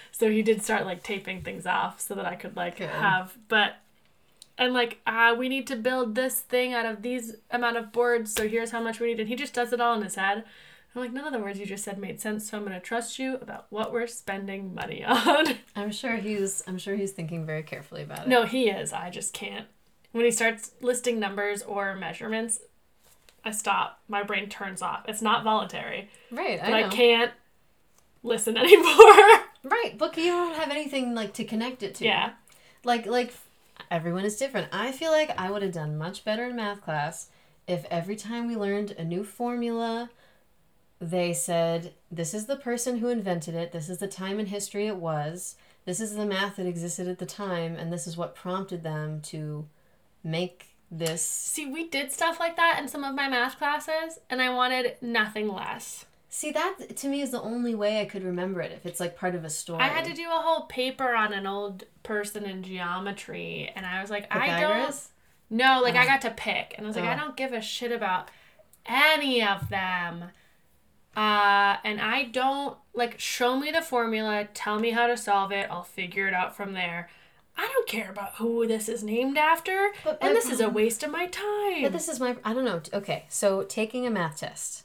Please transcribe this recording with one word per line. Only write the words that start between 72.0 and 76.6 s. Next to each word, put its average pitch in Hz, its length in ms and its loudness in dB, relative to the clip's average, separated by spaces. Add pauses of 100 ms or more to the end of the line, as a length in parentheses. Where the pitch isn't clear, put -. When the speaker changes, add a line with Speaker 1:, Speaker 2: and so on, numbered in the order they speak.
Speaker 1:
I 247 240 0
don't, 269 520 -2 (160)
like, 240 260 -4
show 254 400 0
me 294 120 -2
the 320 100 0
formula, 220 720 -2
tell 214 260 -2
me 233 120 2
how 233 160 2
to 240 100 2
solve 196 360 0
it, 196 180 0
I'll 180 120 -8
figure 190 460 -4
it 185 60 0
out 185 200 -2
from 196 200 -8